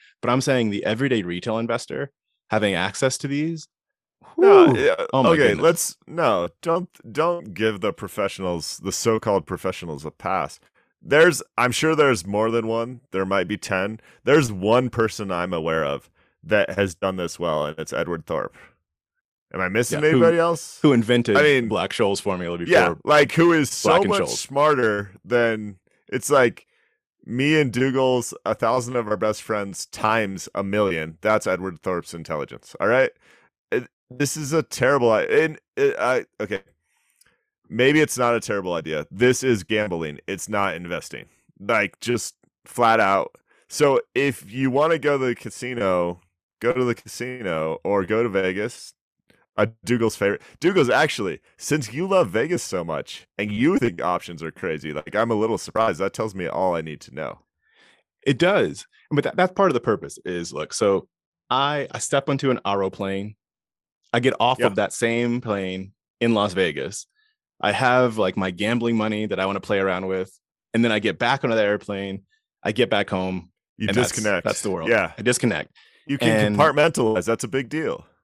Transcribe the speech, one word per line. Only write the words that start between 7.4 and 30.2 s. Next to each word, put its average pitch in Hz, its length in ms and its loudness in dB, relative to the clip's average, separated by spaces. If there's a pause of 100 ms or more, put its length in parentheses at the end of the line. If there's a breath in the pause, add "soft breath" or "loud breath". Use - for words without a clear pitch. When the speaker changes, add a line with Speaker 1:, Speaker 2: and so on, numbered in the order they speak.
Speaker 2:
give 104 280 -2
the 101 120 0
professionals, 92 920 -6
the 95 80 -6
so-called 101 540 0
professionals, 85 600 -8
a 76 60 -10
pass. 90 480 -6 (420)
There's, 160 400 4 (160)
I'm 123 140 2
sure 160 240 2
there's 131 300 4
more 107 260 0
than 113 160 0
one. 117 340 -4 (100)
There 95 140 -2
might 95 220 0
be 101 100 -4
ten. 101 420 -4 (240 soft breath)
There's 131 280 4
one 107 380 2
person 110 420 -2
I'm 87 220 -4
aware 80 320 -2
of 71 240 -6 (340)
that 101 280 0
has 95 240 -2
done 95 200 -2
this 87 240 -6
well, 78 260 -2
and 78 140 -8
it's 78 140 -10
Edward 82 320 -4
Thorp. 78 300 -6 (1000 loud breath)
Am 90 80 -6
I 90 80 -2
missing 120 340 -2
Speaker 1:
Yeah, 156 60 4
who 135 80 6
Speaker 2:
anybody 165 220 4
else? 165 420 -2
Speaker 1:
who 147 120 6
invented 117 440 2
Speaker 2:
I 143 60 4
mean, 135 240 4
Speaker 1:
Black-Scholes 98 540 -2
formula 90 360 -4
before 87 160 -2
Speaker 2:
yeah, 117 220 4 (100)
like, 147 260 4
who 170 220 4
is 151 160 2
so - 200 0
Speaker 1:
Black 185 120 6
and 202 80 0
Speaker 2:
much 202 140 0
Speaker 1:
Scholes. - 140 -6
Speaker 2:
smarter 123 760 0 (120)
than, 110 540 -2 (320)
it's - 200 -4
like 131 360 4 (600)
me 139 360 2
and 131 100 0
Dougal's, 127 640 0 (120)
a 107 100 0
thousand 123 400 -2
of 113 120 -2
our 104 100 -2
best 107 260 -2
friends 101 420 -6
times 107 720 -2